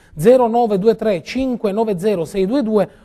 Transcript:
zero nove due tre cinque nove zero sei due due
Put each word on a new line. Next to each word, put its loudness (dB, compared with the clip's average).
zero 4
nove 0
due 2
tre -2
cinque -4
nove -2
zero -2
sei -4
due 0
due 0